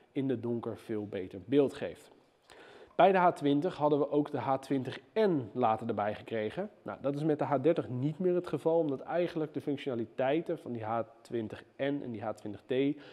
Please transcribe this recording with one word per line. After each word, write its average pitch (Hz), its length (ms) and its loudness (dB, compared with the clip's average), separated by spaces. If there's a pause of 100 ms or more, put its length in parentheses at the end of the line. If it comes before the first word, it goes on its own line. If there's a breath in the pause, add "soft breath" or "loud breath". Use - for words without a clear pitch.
(120)
in 135 160 -2
het 113 140 -2
donker 117 360 -4
veel 107 280 -6
beter 98 380 -8
beeld 131 300 4
geeft. - 380 -10 (800 loud breath)
Bij 185 180 8
de 190 60 4
H 175 100 6
twintig 147 480 2
hadden 147 220 4
we 143 120 0
ook 147 200 2
de 139 80 -4
H 131 160 0
twintig 127 460 -2 (180)
N 160 340 2
later 117 360 2
erbij 107 260 -2
gekregen. 113 560 -4 (120)
Nou, 98 180 -10
dat 143 140 -2
is 147 100 -4
met 151 140 2
de 151 60 -2
H 135 180 2
dertig 151 260 2
niet 127 300 -4
meer 180 160 2
het 175 120 0
geval, 160 320 0
omdat 139 220 0
eigenlijk 165 540 -2
de 143 60 -4
functionaliteiten 135 1000 -2
van - 140 -12
die 113 120 -6
H 113 160 -2 (200)
twintig 110 440 -6 (120)
N 135 60 -6
en 139 280 -4
die 110 120 -8
H 110 80 -4
twintig 104 360 -10
T 139 360 0 (100)